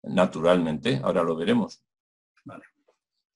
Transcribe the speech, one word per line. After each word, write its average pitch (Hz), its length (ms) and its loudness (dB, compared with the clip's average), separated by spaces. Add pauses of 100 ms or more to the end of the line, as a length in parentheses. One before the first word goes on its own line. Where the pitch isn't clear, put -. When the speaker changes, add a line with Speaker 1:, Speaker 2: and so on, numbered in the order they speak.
Speaker 1:
Naturalmente, 87 1000 0
ahora 90 200 0
lo 82 140 -2
veremos. 95 460 -2 (600)
Speaker 2:
Vale. - 200 -16 (720)